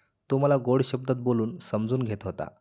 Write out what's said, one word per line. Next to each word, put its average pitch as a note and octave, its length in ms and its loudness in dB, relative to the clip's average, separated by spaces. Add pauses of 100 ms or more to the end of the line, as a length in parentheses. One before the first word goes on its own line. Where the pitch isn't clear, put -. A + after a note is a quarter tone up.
(300)
तो C3+ 80 2
मला C#3+ 180 4
गोड B2+ 260 2
शब्दात C3 340 -2
बोलून A#2+ 420 0
समजून A2+ 440 -2
घेत G#2+ 200 -2
होता, F2 260 -6 (120)